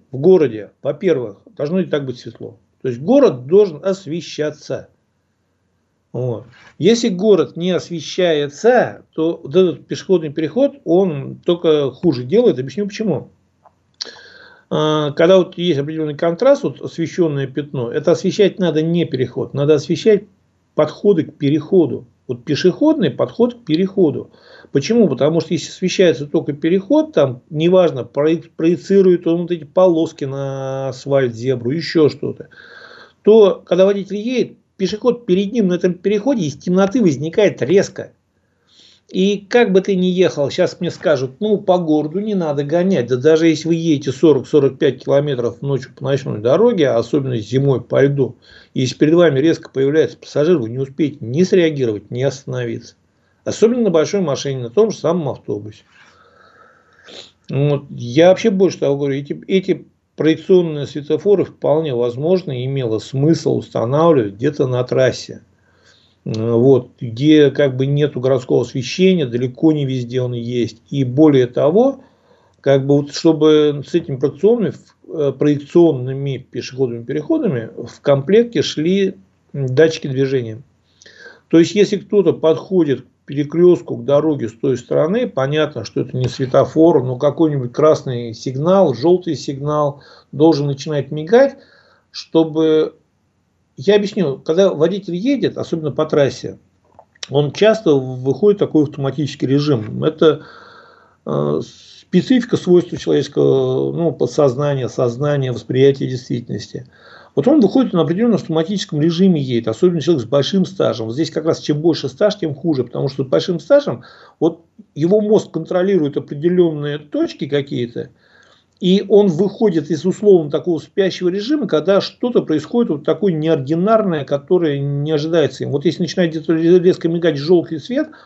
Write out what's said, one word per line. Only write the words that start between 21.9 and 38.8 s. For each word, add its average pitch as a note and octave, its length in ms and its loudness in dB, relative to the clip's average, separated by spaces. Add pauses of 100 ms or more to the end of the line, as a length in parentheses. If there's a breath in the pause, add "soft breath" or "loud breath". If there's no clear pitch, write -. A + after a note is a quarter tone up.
Вот - 180 -10
пешеходный F#3 640 0
подход A#3 440 -2
к - 100 -20
переходу. D#3 680 0 (400 loud breath)
Почему? G#3 340 2
Потому D3 340 0
что - 140 -4
если - 160 -6
освещается E3+ 560 0
только D3 280 -4
переход, F#3+ 580 0
там C3 380 0
неважно, D#3+ 520 2
проек-, D#3 540 -2
проецирует F3+ 720 2
он E3+ 140 0
вот E3+ 100 -6
эти E3 100 -8
полоски E3 600 0
на C3+ 640 -8
асфальт, C3 480 -2
зебру, A#2+ 340 -4
ещё D#3+ 380 0
что-то, - 400 -8 (760 loud breath)
то, G#3 420 6
когда F#3 220 2
водитель G3 300 -2
едет, A#3 400 -4 (200)
пешеход A3 500 -2
перед G3 260 0
ним A3+ 160 0
на F3+ 60 0
этом F3+ 180 0
переходе G#3 520 -2
из C#3+ 120 -8
темноты G3 460 0
возникает D#3+ 580 0
резко. D3 520 0 (960 soft breath)